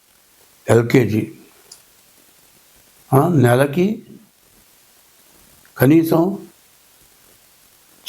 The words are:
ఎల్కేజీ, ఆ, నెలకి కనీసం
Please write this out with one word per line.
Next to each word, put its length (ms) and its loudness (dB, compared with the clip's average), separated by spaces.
ఎల్కేజీ, 640 0
ఆ, 140 2
నెలకి 760 -2
కనీసం 720 0